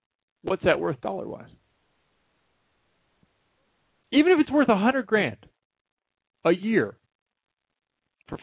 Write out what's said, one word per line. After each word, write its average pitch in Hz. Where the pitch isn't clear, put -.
what's 185
that 147
worth 165
dollar-wise? -
Even 302
if 320
it's -
worth 269
a 220
hundred 233
grand 180
a 165
year 185
for -